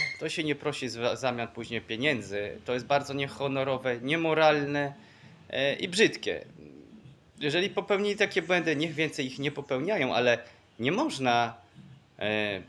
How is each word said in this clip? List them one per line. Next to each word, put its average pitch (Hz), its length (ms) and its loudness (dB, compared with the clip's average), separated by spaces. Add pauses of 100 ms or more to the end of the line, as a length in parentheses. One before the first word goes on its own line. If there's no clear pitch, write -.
(200)
to 156 80 -2
się 156 160 -4
nie 147 100 2
prosi 143 340 -4
w 113 100 -8 (160)
zamian 120 340 -2
później 113 320 -6
pieniędzy. 104 840 -2
To 123 100 -2
jest 123 120 -4
bardzo 139 280 0
niehonorowe, 135 840 -2
niemoralne, 147 960 2 (560)
e, 135 240 0
i - 140 -4
brzydkie. 170 560 2 (920)
Jeżeli 170 320 0
popełnili 202 460 0
takie 202 260 2
błędy, 165 340 2
niech 156 180 -2
więcej 156 320 -2
ich 127 120 -8
nie 143 140 -2
popełniają, 139 600 0
ale 120 240 6 (400)
nie 127 140 2
można, 131 600 2 (640)
e, 104 500 -2